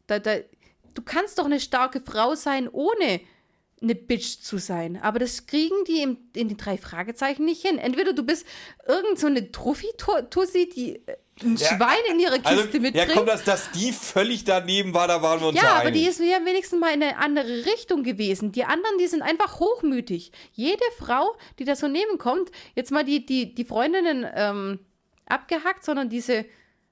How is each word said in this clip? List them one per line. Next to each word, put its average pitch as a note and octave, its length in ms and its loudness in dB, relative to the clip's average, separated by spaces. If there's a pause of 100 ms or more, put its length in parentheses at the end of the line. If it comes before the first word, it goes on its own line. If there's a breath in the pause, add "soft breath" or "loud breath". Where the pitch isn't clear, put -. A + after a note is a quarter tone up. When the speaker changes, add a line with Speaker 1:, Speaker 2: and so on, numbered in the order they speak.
Speaker 1:
Da, G#3 120 -2
da, G#3 180 -2 (580 soft breath)
du A#3 80 -10
kannst F#4 360 -4
doch D#4+ 80 0
eine C#4+ 120 2
starke C4 420 -2
Frau B3 340 0
sein, C4+ 360 -2
ohne D4+ 500 0 (600 soft breath)
eine A3+ 120 0
Bitch - 460 -4
zu - 180 -6
sein. F3 440 -6
Aber G#3+ 160 0
das - 280 -4
kriegen E4 400 0
die D#4+ 140 0
im, C4 160 0 (180)
in A3+ 140 -2
den G#3 80 -6
drei G3 220 -4
Fragezeichen A#3 680 -4
nicht E4 220 0
hin. F4+ 120 2
Entweder C#4 360 0
du C4+ 80 -2
bist D4 240 -2 (400 loud breath)
irgend F#4 320 2
so D4+ 80 0
eine B3 260 0
Truffi-Tussi, F4+ 1200 0
die, A#3+ 220 -6 (100)
äh, - 100 -8 (260)
ein A3+ 140 2
Speaker 2:
Ja, D#3 200 4
Speaker 1:
Schwein B3 220 4 (120)
in E4 80 2
ihrer D#4+ 240 4
Speaker 2:
also, F#3 200 4
Speaker 1:
Kiste A3 160 0
Speaker 2:
ja, A#3 40 0
Speaker 1:
mitbringt. F3 320 2
Speaker 2:
komm, G#3+ 120 4
dass, A3 180 2
dass F#3+ 280 2
die G#3+ 200 -2
völlig G#3 520 0
daneben F#3 500 2
war, F3 120 4
da E3+ 140 4
waren D#3+ 220 2
wir D#3+ 60 2
uns D#3 100 2
Speaker 1:
Ja, G#4 60 6
Speaker 2:
ja A#4+ 80 8
Speaker 1:
aber E4 160 6
Speaker 2:
einig. D#4+ 140 2
Speaker 1:
die F4 60 2
ist F4 120 0
ja F4 260 2
wenigstens F#4 340 0
mal E4 140 2
in D4 80 0
eine D4 160 0
andere B3+ 480 0
Richtung F#4 360 -2
gewesen. G3+ 500 -2
Die A#3+ 120 0
anderen, G4 340 0
die F4+ 80 2
sind E4 140 -2
einfach E4+ 400 -2
hochmütig. C#4 720 -2 (220 loud breath)
Jede D4+ 280 -2 (160)
Frau, C#4+ 380 0 (220 loud breath)
die C4+ 80 -8
da C#4 100 2
so D4 120 -2
nebenkommt, F4 640 0 (240 loud breath)
jetzt B3 160 -4
mal D4 140 2
die, C#4 220 0
die, B3+ 280 -2
die A#3+ 120 -4
Freundinnen, D4+ 680 0
ähm, G3 440 -2 (480)
abgehackt, E4+ 580 -4
sondern C#4 240 -2
diese A3+ 380 -2 (460 soft breath)